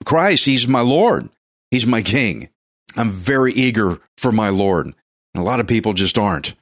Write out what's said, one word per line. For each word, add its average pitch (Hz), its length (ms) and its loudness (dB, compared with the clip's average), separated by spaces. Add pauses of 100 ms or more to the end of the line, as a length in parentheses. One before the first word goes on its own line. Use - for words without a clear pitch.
Christ. 165 400 2
He's 127 220 0
my 127 140 2
Lord. 147 460 2 (440)
He's 120 160 0
my 113 160 2
King. 98 460 -2 (460)
I'm 113 160 -2
very 127 420 0
eager 110 460 0 (180)
for 127 140 -2
my 107 180 2
Lord. 95 380 0
And 71 80 -14 (400)
a 87 80 -2
lot 120 160 -2
of 104 80 -4
people 110 260 0
just 92 240 -2
aren't. 98 440 -2